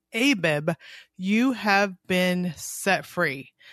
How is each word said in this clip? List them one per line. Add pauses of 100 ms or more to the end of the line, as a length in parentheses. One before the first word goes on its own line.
(120)
Abib, (440)
you
have (140)
been
set
free." (200)